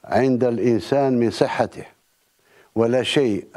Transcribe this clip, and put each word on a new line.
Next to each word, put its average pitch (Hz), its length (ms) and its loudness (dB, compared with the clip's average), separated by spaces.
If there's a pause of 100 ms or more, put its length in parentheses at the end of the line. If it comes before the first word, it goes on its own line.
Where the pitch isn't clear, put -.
عند 123 400 0
الإنسان 120 760 0
من 113 120 2
صحته، - 540 -4 (880)
ولا 117 280 0
شيء 110 540 0